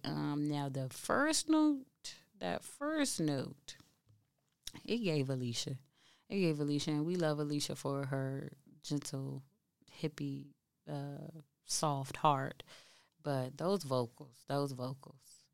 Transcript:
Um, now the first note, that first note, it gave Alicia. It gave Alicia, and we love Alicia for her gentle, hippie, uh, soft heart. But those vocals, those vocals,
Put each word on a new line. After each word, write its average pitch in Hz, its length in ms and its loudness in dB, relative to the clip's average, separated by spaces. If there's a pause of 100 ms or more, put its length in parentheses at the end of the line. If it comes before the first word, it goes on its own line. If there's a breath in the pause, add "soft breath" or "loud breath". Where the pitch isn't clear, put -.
Um, 147 420 0
now 143 220 0
the 135 200 -2
first - 600 2
note, 302 360 6 (540)
that - 240 -2
first 294 560 0
note, - 560 -2 (1120)
it 233 140 0
gave 156 300 2
Alicia. 127 480 -2 (520 soft breath)
It 196 100 0
gave 156 220 4
Alicia, 147 300 2
and 151 140 2
we 180 120 0
love 151 220 2
Alicia 147 360 -2
for 139 300 -2
her 135 480 -2 (280)
gentle, 135 640 -4 (580)
hippie, 143 440 -4 (440)
uh, 147 520 -8 (240)
soft 139 500 0
heart. 139 480 4 (580 loud breath)
But 135 360 -2
those 180 260 2
vocals, 127 640 -2
those 143 240 0
vocals, 131 480 -8 (340)